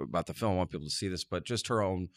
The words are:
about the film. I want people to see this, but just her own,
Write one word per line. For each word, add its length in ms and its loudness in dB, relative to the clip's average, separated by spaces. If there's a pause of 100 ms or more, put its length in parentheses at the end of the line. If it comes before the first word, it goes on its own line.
about 240 0
the 60 -6
film. 200 2
I 40 4
want 140 2
people 160 -6
to 40 -4
see 160 0
this, 160 -2
but 220 -4
just 220 -2
her 140 4
own, 360 2